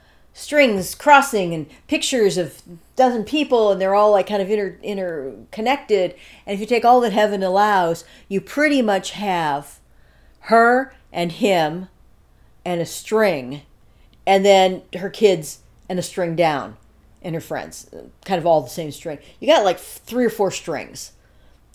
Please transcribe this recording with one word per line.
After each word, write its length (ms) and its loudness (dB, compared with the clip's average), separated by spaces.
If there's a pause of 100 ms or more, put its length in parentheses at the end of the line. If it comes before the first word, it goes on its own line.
(340)
strings 640 0
crossing 580 2
and 140 -6 (200)
pictures 500 0
of 240 -6 (340)
dozen 280 2
people, 480 0
and 100 0
they're 140 0
all, 160 4
like, 160 2
kind 140 -2
of 80 -4
inter-, 320 -4
interconnected. 1300 -4 (300)
And 80 -8
if 60 -6
you 60 -8
take 200 0
All 160 6
That 120 -2
Heaven 300 0
Allows, 640 0 (240)
you 100 -2
pretty 420 0
much 300 -2
have 680 -4 (640)
her 520 4 (180)
and 220 -4
him 560 0 (760)
and 160 -4
a 60 -4
string, 800 -2 (600)
and 200 4
then 380 4 (140)
her 120 -8
kids 500 0 (300)
and 100 -4
a 40 -4
string 320 -6
down, 420 -2 (440)
and 140 -10
her 60 -8
friends, 480 -12 (340)
kind 160 -4
of 60 -4
all 160 4
the 80 -12
same 220 -10
string. 280 -14 (200)
You 80 -8
got, 180 4
like, 140 0
three 440 -6
or 60 2
four 220 -2
strings. 600 -12 (640)